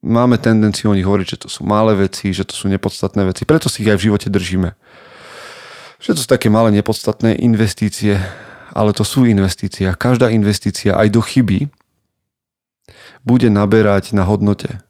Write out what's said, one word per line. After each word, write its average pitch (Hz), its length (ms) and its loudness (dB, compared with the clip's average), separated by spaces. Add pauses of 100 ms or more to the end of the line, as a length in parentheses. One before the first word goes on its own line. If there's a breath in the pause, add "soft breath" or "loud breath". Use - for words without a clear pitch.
máme 120 400 2
tendenciu 107 520 2
o 101 40 2
nich 92 80 0
hovoriť, 98 220 -2 (100)
že - 100 -16
to - 60 -20
sú - 120 -12
malé 107 320 2
veci, 98 360 -2
že 92 160 -6
to - 80 -14
sú 98 160 -4
nepodstatné 98 560 -4
veci. - 160 -6
Preto 156 240 0
si - 160 -6
ich 110 80 2
aj 95 80 0
v 95 120 -2
živote 101 200 -2
držíme. 90 400 -2 (1300 loud breath)
Že 202 160 -2
to 147 80 -6
sú - 40 -16
také 123 200 2
malé, 110 240 4
nepodstatné 110 640 0
investície, 107 800 0 (560 loud breath)
ale 107 240 0
to 107 80 0
sú 123 240 2
investície. 98 560 -2
A 92 120 -2
každá 123 360 2
investícia 104 640 0
aj 107 160 4
do 117 80 2
chyby 110 480 0 (1500 loud breath)
bude 120 320 2
naberať 101 640 2
na 98 80 2
hodnote 101 640 -2